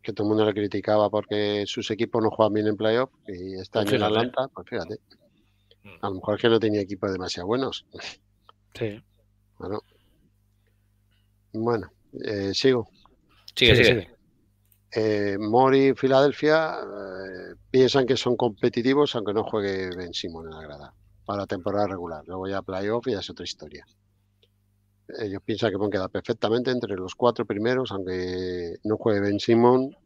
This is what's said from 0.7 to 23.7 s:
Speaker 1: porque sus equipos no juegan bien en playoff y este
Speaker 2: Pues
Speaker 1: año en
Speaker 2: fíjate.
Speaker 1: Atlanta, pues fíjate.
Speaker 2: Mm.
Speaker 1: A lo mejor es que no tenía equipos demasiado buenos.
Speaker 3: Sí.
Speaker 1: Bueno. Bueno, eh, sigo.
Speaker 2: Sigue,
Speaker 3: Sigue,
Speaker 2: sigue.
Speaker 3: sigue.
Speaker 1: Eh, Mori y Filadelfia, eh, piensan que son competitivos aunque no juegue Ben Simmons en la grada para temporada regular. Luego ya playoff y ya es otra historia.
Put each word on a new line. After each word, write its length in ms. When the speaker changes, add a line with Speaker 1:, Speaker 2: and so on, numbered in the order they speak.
Speaker 1:
porque 560
sus 260
equipos 280
no 100
juegan 240
bien 120
en 100
playoff 340
y 260
este 240
Speaker 2:
Pues 80
Speaker 1:
año 40
en 80
Speaker 2:
fíjate. 60
Speaker 1:
Atlanta, 480
pues 160
fíjate. 300
Speaker 2:
Mm. 40
Speaker 1:
A 40
lo 80
mejor 180
es 80
que 60
no 100
tenía 220
equipos 320
demasiado 340
buenos. 400
Speaker 3:
Sí. 260
Speaker 1:
Bueno. 220
Bueno, 400
eh, 280
sigo. 360
Speaker 2:
Sigue, 220
Speaker 3:
Sigue, 80
Speaker 2:
sigue. 180
Speaker 3:
sigue. 140
Speaker 1:
Eh, 460
Mori 500
y 60
Filadelfia, 880
eh, 720
piensan 360
que 100
son 200
competitivos 800
aunque 180
no 120
juegue 520
Ben 160
Simmons 360
en 80
la 60
grada 320
para 220
temporada 420
regular. 380
Luego 220
ya 140
playoff 440
y 60
ya 80
es 100
otra 140
historia. 400